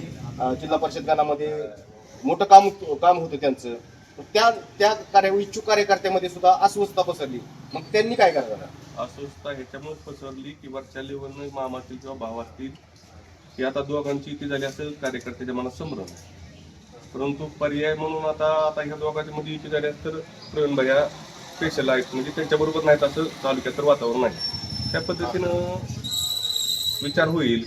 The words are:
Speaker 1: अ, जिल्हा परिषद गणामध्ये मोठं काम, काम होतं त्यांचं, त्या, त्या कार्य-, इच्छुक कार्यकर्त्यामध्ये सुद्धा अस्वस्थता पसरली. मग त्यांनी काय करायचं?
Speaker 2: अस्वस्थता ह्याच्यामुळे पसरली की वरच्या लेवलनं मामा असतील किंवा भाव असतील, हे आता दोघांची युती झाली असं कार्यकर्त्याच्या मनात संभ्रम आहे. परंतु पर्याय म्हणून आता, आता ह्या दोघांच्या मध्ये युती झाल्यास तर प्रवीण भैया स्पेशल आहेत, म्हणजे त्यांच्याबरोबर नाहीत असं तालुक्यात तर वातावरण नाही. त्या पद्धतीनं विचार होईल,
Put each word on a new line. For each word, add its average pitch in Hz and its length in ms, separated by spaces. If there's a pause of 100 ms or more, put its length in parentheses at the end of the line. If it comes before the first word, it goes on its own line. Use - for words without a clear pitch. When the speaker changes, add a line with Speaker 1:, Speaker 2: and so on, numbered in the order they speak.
(400)
Speaker 1:
अ, 127 140
जिल्हा 151 220
परिषद 151 340
गणामध्ये 151 440 (680)
मोठं 262 200
काम, 202 240
काम 175 500
होतं 160 180
त्यांचं, 127 380 (600)
त्या, 226 160
त्या 214 440
कार्य-, 196 460
इच्छुक 202 240
कार्यकर्त्यामध्ये 196 640
सुद्धा 180 320
अस्वस्थता 196 420
पसरली. 147 360 (360)
मग - 80 (100)
त्यांनी 226 220
काय 202 160
करायचं? 123 240 (480)
Speaker 2:
अस्वस्थता 143 480
ह्याच्यामुळे 143 600
पसरली 135 380 (120)
की 143 60
वरच्या 135 340
लेवलनं 139 520
मामा 127 240
असतील 127 180
किंवा 135 200
भाव 117 240
असतील, 131 280 (880)
हे 131 60
आता 139 180
दोघांची 143 480
युती 143 180
झाली 135 160
असं 147 260
कार्यकर्त्याच्या 127 640
मनात 127 160
संभ्रम 139 300
आहे. - 420 (720)
परंतु 143 320 (140)
पर्याय 147 340
म्हणून 156 300
आता, 156 420
आता 151 160
ह्या 147 140
दोघांच्या 151 400
मध्ये 151 160
युती 151 160
झाल्यास 147 260 (100)
तर 160 60 (440)
प्रवीण 147 200
भैया 135 300 (520)
स्पेशल 151 320
आहेत, 127 140 (100)
म्हणजे 127 180
त्यांच्याबरोबर 156 520
नाहीत 147 220
असं 151 200 (200)
तालुक्यात 131 340
तर 147 60
वातावरण 123 360
नाही. 117 140 (580)
त्या 165 80
पद्धतीनं 180 760 (1300)
विचार 160 260
होईल, 123 380